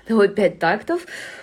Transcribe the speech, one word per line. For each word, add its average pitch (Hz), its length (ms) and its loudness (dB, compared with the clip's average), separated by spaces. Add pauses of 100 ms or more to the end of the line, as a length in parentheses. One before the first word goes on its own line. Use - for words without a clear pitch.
Это 226 100 0
вот 202 180 4
пять 196 240 0
тактов, 214 480 -2 (360)